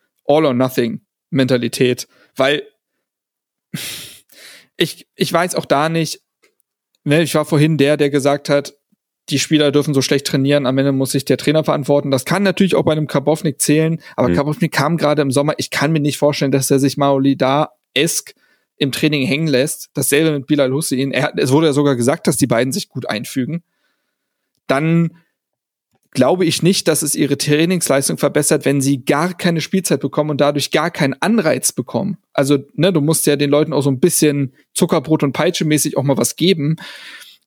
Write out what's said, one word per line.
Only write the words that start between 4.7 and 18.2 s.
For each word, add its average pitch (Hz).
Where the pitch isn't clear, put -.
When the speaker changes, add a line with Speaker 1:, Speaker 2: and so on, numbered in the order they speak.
Speaker 1:
ich, -
ich -
weiß 175
auch 160
da 151
nicht, 165
ne, 147
ich 156
war 151
vorhin 156
der, 139
der 147
gesagt 143
hat, 143
die 139
Spieler 147
dürfen 147
so 135
schlecht 139
trainieren, 139
am 131
Ende 139
muss 135
sich 139
der 131
Trainer 156
verantworten. 143
Das 131
kann 185
natürlich 190
auch 160
bei 156
einem 156
Karbovnik 147
zählen, 160
aber -
Speaker 2:
Mhm. 87
Speaker 1:
Karbovnik 151
kam 151
gerade 151
im 139
Sommer, 147
ich -
kann 147
mir 160
nicht 143
vorstellen, 143
dass 135
er 139
sich 135
Maolida-esk 139